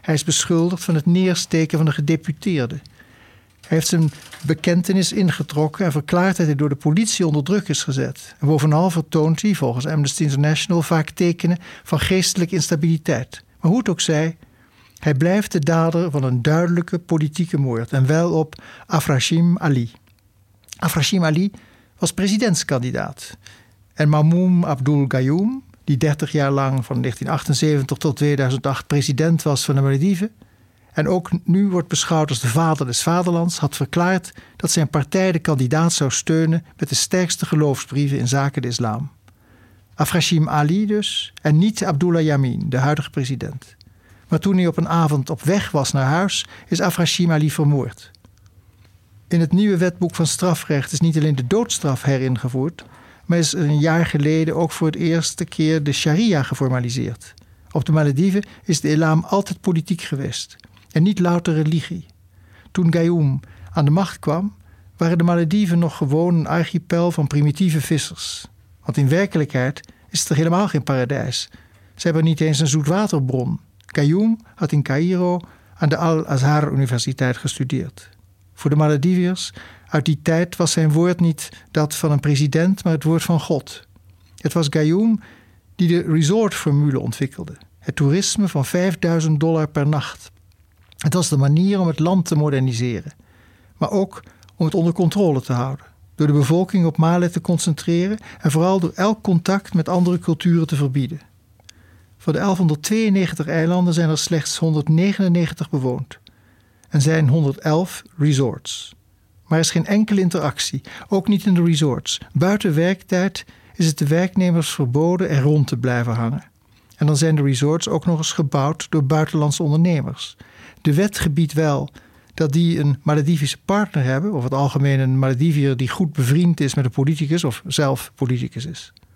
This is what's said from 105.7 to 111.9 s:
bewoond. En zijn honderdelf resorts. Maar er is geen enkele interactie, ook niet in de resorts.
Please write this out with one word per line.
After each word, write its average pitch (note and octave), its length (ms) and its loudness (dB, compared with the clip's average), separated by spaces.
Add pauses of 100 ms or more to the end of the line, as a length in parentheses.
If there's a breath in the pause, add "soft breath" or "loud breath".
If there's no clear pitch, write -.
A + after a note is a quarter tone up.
bewoond. C3 480 -4 (680 soft breath)
En D3 120 0
zijn D#3 280 2
honderdelf D#3 720 0 (140)
resorts. C#3 800 -2 (520)
Maar D#3+ 120 0
er E3 60 2
is - 60 0
geen D#3+ 160 0
enkele G#3 340 2
interactie, D#3+ 600 -2 (280 loud breath)
ook F#3+ 200 0
niet G3+ 180 2
in F#3+ 80 4
de E3+ 100 4
resorts. D3+ 560 0 (120 loud breath)